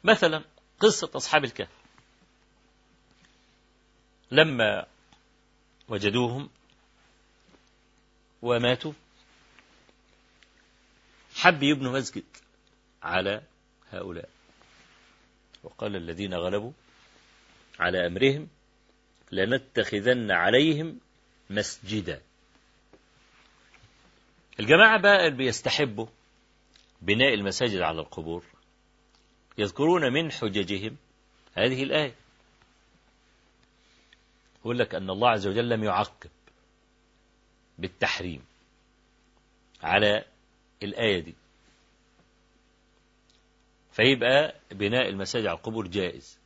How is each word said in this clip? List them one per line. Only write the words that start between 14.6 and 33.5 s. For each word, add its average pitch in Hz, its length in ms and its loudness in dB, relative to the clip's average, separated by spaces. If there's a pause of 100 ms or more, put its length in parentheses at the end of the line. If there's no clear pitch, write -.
وقال 104 320 -10
الذين 90 380 -8
غلبوا 98 380 -4 (1080)
على 90 280 0
أمرهم: 135 400 0 (840)
لنتخذن 107 1000 -2
عليهم 147 680 2 (520)
مسجدا. 98 680 -6 (2500)
الجماعة 185 420 6
بقى 196 240 6
اللي 139 120 0
بيستحبوا 120 720 -4 (920)
بناء 113 320 2
المساجد 101 480 -2
على 80 200 -2
القبور 82 420 -10 (1120)
يذكرون 139 560 0
من 156 180 -2
حججهم 101 680 -6 (560)
هذه 127 300 0
الآية، 139 320 -2 (2500)